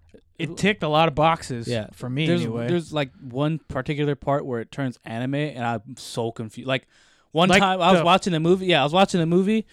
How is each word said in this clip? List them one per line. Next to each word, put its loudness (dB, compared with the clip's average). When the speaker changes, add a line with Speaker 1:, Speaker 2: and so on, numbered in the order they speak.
Speaker 1:
it -4
Speaker 2:
It -12
Speaker 1:
ticked 0
a -2
lot 4
of -4
boxes 0
Speaker 2:
Yeah. -4
Speaker 1:
for -10
me -2
Speaker 2:
There's, 2
Speaker 1:
anyway. -4
Speaker 2:
there's, -4
like, -2
one -4
particular -4
part -4
where -6
it -12
turns -6
anime, -6
and -4
I'm -6
so -6
confused. -12
Like, -4
one 4
Speaker 1:
Like 6
Speaker 2:
time 2
I 4
was 6
Speaker 1:
the 2
Speaker 2:
watching 4
the 0
movie. 2
Yeah, 4
I 2
was -2
watching 2
the 2
movie. 2